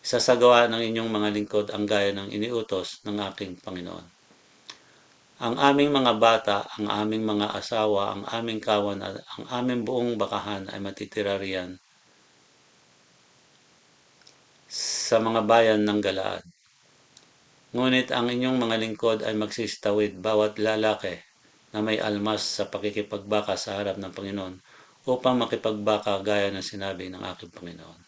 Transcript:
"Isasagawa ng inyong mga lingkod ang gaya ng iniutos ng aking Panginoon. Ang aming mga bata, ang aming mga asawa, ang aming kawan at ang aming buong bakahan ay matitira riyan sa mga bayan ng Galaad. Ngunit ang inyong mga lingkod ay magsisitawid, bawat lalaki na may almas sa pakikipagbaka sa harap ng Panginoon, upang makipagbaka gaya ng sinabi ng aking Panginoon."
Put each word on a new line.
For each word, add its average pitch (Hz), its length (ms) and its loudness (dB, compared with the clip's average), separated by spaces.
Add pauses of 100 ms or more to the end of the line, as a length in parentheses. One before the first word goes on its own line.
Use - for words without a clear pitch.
"Isasagawa 120 680 6
ng 113 120 0
inyong 113 320 -2
mga 107 160 0
lingkod 104 400 0
ang 104 160 -2
gaya 101 320 2
ng 98 160 -8
iniutos 107 720 -4
ng 104 160 -4
aking 92 400 -8
Panginoon. 87 460 -12 (1400)
Ang 117 160 0
aming 143 320 6
mga 127 240 4
bata, 110 400 4 (240)
ang 104 80 -2
aming 107 360 -2
mga 107 280 0
asawa, 101 640 0
ang 98 160 -10
aming 113 320 -6
kawan 101 400 0
at 98 160 -8 (160)
ang - 80 -12 (160)
aming 123 240 -2
buong 120 320 -2
bakahan 101 560 -4
ay 101 80 -10
matitira 98 560 -4
riyan 92 400 -6 (3000)
sa - 480 0
mga 113 240 2
bayan 110 400 6
ng 104 160 2
Galaad. 95 400 -2 (1400)
Ngunit 127 320 2
ang 123 240 0
inyong 127 240 0
mga 113 240 2
lingkod 113 400 0
ay 107 160 -2
magsisitawid, 104 800 0
bawat 107 400 2
lalaki 107 640 0 (540)
na 107 80 -2
may 110 160 0
almas 104 440 -2
sa - 280 -4
pakikipagbaka 101 880 -4
sa 101 240 -6
harap 98 160 -4
ng 92 160 -10
Panginoon, 95 480 -8 (480)
upang 127 240 2
makipagbaka 107 880 0
gaya 104 320 2
ng 95 80 -6
sinabi 95 480 -8
ng 92 120 -12 (120)
aking 87 160 -18
Panginoon." 85 580 -16